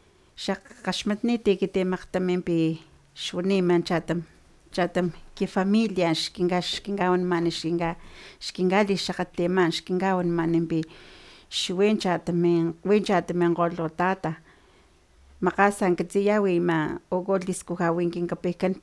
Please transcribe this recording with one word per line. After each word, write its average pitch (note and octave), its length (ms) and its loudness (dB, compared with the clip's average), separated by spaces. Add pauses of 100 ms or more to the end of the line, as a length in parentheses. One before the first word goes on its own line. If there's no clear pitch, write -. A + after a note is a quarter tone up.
(380)
Xak - 480 -8
kaxmatni G#3 520 -2
ti G3+ 200 2
kiti F#3+ 280 0
maktamin F#3 580 -2
pi E3 380 0 (340)
xuani F#3 420 -2
iman F3 260 4
chatam, E3+ 380 -2 (500)
chatam F3+ 400 0 (240)
ki F#3+ 120 -2
familia, F#3+ 640 2
xkinka-, F3 500 0
xkinkawan F3+ 600 -2
mani E3+ 260 0
xkinka-, E3+ 460 -2 (440)
xkinkali G3 600 0
xakatiman, F3+ 720 0
xkinkawan F3+ 560 0
mani E3 400 2
pi E3 140 0 (680)
xuin G3+ 480 0
chatamin, E3+ 760 2 (120)
win G3+ 180 4
chatamin F3 520 2
kolotata. F3 760 -2 (1080)
Makasan G3 540 2
katsiyawi G3+ 600 0
ima E3 440 0 (120)
okol F#3+ 360 0
diskujawin F3 640 -2
kinkapihkan F3 720 -2